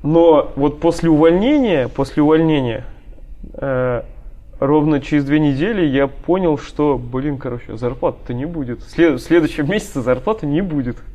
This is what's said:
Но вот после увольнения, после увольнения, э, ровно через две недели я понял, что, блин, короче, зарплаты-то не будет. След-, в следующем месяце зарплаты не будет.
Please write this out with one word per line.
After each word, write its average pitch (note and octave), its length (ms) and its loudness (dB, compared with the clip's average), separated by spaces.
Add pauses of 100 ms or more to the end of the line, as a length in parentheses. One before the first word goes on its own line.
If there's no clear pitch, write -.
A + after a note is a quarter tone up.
Но D#3+ 540 4
вот C#3+ 240 0
после E3 300 2
увольнения, F3 760 4
после C#3 340 -2
увольнения, D3+ 640 2 (680)
э, B2+ 480 -2 (580)
ровно D3 400 2
через C#3+ 240 0
две D3 160 2
недели D#3+ 440 0
я C#3 220 2
понял, E3 520 -2
что, C#3+ 400 -2
блин, C3 400 -6
короче, A#2+ 380 -10
зарплаты-то B2 580 -4
не B2+ 120 -6
будет. C3+ 380 -8
След-, D#3+ 360 2
в - 40 -14
следующем D#3 460 2
месяце G#3 320 -2
зарплаты B2+ 440 -2
не D3 140 0
будет. C#3+ 360 -4 (180)